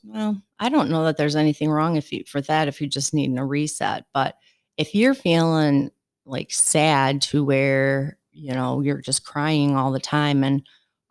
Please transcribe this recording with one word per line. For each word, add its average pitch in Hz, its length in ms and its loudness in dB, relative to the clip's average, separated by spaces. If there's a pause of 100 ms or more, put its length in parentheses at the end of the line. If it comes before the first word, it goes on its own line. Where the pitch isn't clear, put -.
Well, 214 380 -6 (160)
I 226 100 -2
don't 269 220 0
know 160 140 0
that 156 120 0
there's 147 200 0
anything 151 340 2
wrong 156 260 0
if - 160 -6
you, - 140 -8
for 143 160 -6
that, 156 260 0
if - 120 -8
you 143 80 -4
just 139 260 -4
need 139 240 0
a 135 60 -4
reset. 143 680 -4
But 135 220 -2 (420)
if 156 200 -4
you're 254 180 4
feeling, 160 760 2 (340)
like, - 260 -8
sad 143 720 2
to 151 220 0
where, 135 720 0 (140)
you 147 200 -12
know, 127 280 -2
you're 139 200 -2
just - 240 -6
crying 147 520 2
all 135 160 2
the 131 80 -2
time 147 420 2
and, 139 240 0 (440)